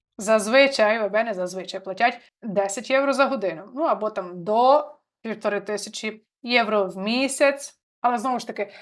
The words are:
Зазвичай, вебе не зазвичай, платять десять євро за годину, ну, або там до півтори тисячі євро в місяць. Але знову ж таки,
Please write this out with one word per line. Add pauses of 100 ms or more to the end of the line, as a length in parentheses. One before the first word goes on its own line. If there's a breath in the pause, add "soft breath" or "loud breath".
(180)
Зазвичай,
вебе
не
зазвичай,
платять (220 soft breath)
десять
євро
за
годину, (120)
ну,
або
там
до (320)
півтори
тисячі (200)
євро
в
місяць. (200)
Але
знову
ж
таки, (120 loud breath)